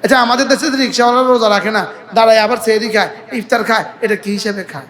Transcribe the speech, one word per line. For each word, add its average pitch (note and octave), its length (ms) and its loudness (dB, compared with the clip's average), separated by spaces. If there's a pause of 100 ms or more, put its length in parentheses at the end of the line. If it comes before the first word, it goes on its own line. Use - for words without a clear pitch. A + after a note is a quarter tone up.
আচ্ছা, B3+ 160 4
আমাদের B3 280 2
দেশে C#4 240 0
তো C4+ 60 -4
রিক্সাওয়ালা B3 500 2
রোজা A#3 220 2
রাখে G3+ 220 0
না, G3+ 140 -2 (280)
দাঁড়ায় A3+ 260 6
আবার G#3+ 180 0
সেহরি A3 320 0
খায়, G3+ 200 0 (240)
ইফতার A#3 300 -2
খায়, A3 200 0 (180)
এটা G#3+ 140 -2
কি G3+ 160 -8
হিসাবে G3+ 320 -6
খায়? D3 260 -14